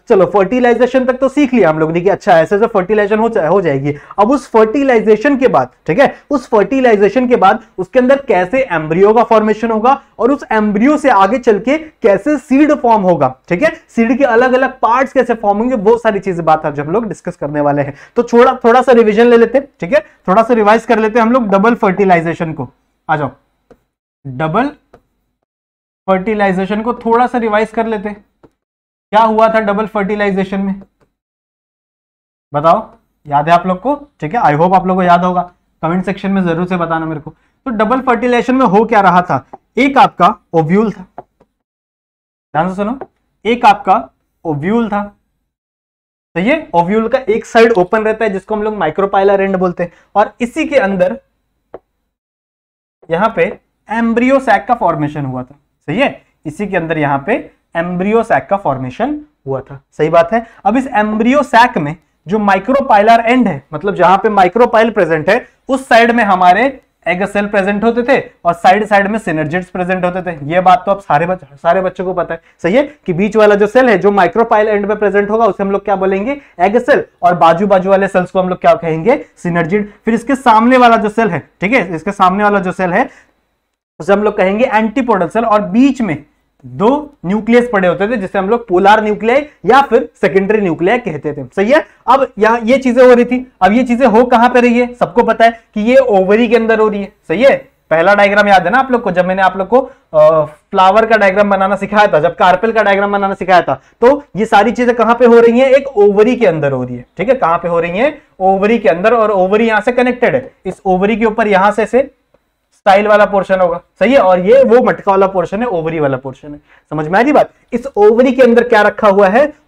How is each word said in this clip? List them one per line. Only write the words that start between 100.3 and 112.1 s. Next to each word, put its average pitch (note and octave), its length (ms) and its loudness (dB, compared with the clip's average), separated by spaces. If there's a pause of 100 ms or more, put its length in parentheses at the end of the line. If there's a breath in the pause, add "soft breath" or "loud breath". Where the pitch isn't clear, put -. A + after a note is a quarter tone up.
फ्लावर F#3+ 600 0
का A3 120 2
डायग्राम G3+ 320 2
बनाना G3 260 0
सिखाया G3+ 320 0
था, E3 120 2
जब E3+ 160 -2
कार्पेल F#3 360 2
का A3+ 120 0
डायग्राम G3+ 280 0
बनाना G3 220 -2
सिखाया F3+ 280 2
था, C3+ 200 -4 (200 soft breath)
तो C#4+ 220 4 (120)
ये G#3 100 -4
सारी A3 260 2
चीजें A#3+ 240 0
कहाँ A#3 200 0
पे B3 100 2
हो A#3 140 6
रही A#3 200 4
हैं, C4+ 100 2
एक C4+ 180 2
ओवरी G#3 480 2
के A#3 120 0
अंदर D3+ 240 -2
हो B2+ 120 -6
रही B2 120 -10
है, A#2+ 100 -16 (120)
ठीक G3+ 120 -4
है, C4 60 2
कहाँ E3 220 -2
पे F3 100 -6
हो E3+ 120 -2
रही E3+ 180 -4
हैं, D4 240 -2 (180 soft breath)
ओवरी F#3+ 400 0
के G#3 100 0
अंदर, F#3 240 0
और A3 180 0
ओवरी G3+ 360 0
यहाँ G#3+ 140 0
से A#3+ 100 -2
कनेक्टेड A#3+ 440 -2
है, B2+ 160 -6 (140)
इस F#3 200 -12
ओवरी G3 320 0
के A3+ 80 -2
ऊपर G#3+ 220 -2
यहाँ G3+ 240 2
से A3 120 -2
ऐसे A#3+ 280 -2 (640)